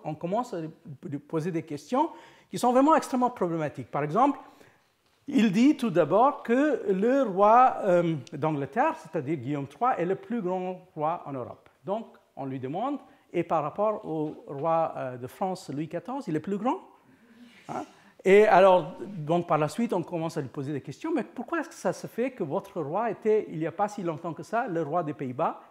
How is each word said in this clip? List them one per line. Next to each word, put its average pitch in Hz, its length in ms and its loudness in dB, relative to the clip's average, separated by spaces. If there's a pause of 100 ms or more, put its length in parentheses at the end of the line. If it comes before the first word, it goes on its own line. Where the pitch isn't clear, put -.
on 156 80 -6
commence 202 400 -6
à 170 80 -6
lui 160 560 -12
poser 160 320 -6
des 160 140 -4
questions 247 440 -2 (400)
qui 185 100 -8
sont 247 140 2
vraiment 277 220 6
extrêmement 247 340 0
problématiques. 165 640 -4
Par 147 120 -2
exemple, 220 360 2 (880)
il 214 220 4
dit 247 260 6
tout 233 140 -2
d'abord 185 540 4
que 262 440 2
le 233 360 2
roi, 214 580 6
euh, 175 320 4 (180)
d'Angleterre, 156 640 0
c'est-à-dire 160 400 -6
Guillaume 139 300 -6
trois, - 320 0
est 170 80 0
le 190 80 0
plus 226 260 -6
grand 185 540 -6
roi 160 320 -4
en 147 60 -10
Europe. 120 360 -10 (160)
Donc, 208 220 -4 (300)
on 135 100 -8
lui 135 140 -6
demande, 190 380 -4 (340)
et 170 100 -2
par 165 220 0
rapport 208 420 -2
au 156 400 -6
roi, 160 500 0
euh, 131 200 -8
de 123 100 -12
France, 185 420 -6
Louis 151 200 -6
quatorze, 247 400 -8
il 156 80 -2
est 151 40 0
plus 196 160 -4
grand ? 254 220 -2 (920)
Hein ? - 160 -8 (400)
Et 202 220 8
alors, 185 540 8
donc 165 460 -2
par 156 120 2
la 151 100 2
suite, 233 240 -4
on 185 100 -2
commence 165 340 -6
à 156 40 -2
lui 135 80 -8
poser 143 240 -8
des 139 80 -6
questions. 311 320 -8
Mais 269 120 0
pourquoi 262 360 -6
est-ce 277 80 -8
que - 60 -18
ça 185 180 -2
se - 140 -12
fait 247 240 -4
que 233 140 -8
votre 175 360 -6
roi 185 300 -4
était, 214 400 0
il 170 80 -8
n'y 160 80 -2
a 175 60 -4
pas 202 160 -2
si 208 140 -10
longtemps 165 300 -6
que 156 100 -12
ça, 233 260 -4
le 165 140 -2
roi 160 200 -2
des 147 100 -6
Pays-Bas, 143 480 -4 (100)